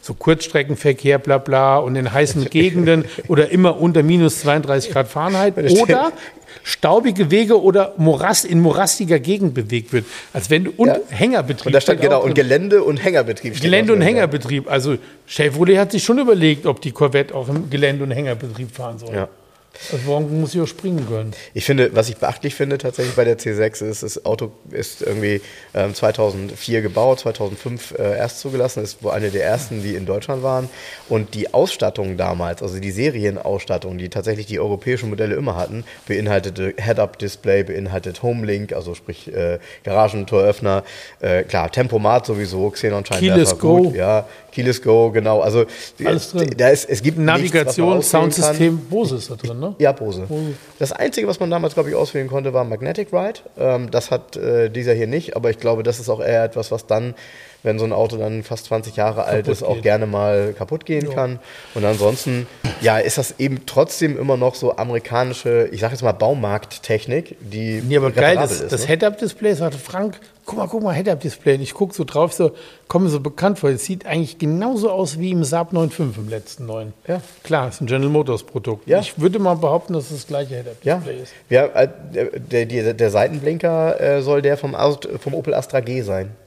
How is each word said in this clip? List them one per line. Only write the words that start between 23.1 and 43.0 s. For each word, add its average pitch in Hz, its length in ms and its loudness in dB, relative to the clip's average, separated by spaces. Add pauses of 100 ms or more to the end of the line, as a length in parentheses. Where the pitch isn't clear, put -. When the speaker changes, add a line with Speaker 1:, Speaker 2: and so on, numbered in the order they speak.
Speaker 2:
bei 120 100 4
der 117 140 2
C 110 160 -4
sechs 110 260 -2
ist, 107 220 -6
das - 240 -8
Auto 110 260 -4 (180)
ist - 300 -10
irgendwie, 104 400 -2 (320)
ähm, 98 220 -2
zweitausendvier 107 880 -2
gebaut, 107 380 2
zweitausendfünf, 113 760 -8
äh, 101 200 -2
erst 117 220 -6
zugelassen, 127 420 -4
ist - 200 -12
wohl 104 100 -2
eine 104 180 -2
der 92 160 -2
ersten, 113 360 -4
die 101 120 -6
in 92 100 -8
Deutschland 110 380 -6
waren. 131 260 -2 (400)
Und 110 240 -2
die 107 220 -6
Ausstattung 101 640 0
damals, 87 440 -4
also 95 180 -8
die 98 100 -6
Serienausstattung, 98 1080 -4
die 90 140 -8
tatsächlich 107 340 -4
die 101 160 -6
europäischen 113 480 -2
Modelle 104 280 -2
immer 123 200 -4
hatten, 101 280 -6 (220)
beinhaltete 98 720 -2
Head-Up-Display, 101 840 0
beinhaltet 92 600 -6
Homelink, 107 520 -4
also 87 200 -8
sprich, - 400 -14
äh, 87 240 -2 (260)
Garagentoröffner, 101 960 2 (380)
äh, 92 240 0
klar, 82 280 -2
Tempomat 120 540 2
sowieso, 101 420 -2
Xenon-Scheinwerfer, 101 680 0